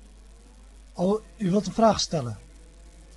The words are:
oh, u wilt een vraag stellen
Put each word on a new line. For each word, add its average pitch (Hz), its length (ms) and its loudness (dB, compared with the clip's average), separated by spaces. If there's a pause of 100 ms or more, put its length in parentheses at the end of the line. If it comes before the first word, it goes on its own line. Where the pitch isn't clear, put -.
(920)
oh, 196 300 0 (140)
u 190 140 -2
wilt 202 160 2
een 180 60 -6
vraag 220 280 4
stellen 123 380 -4 (800)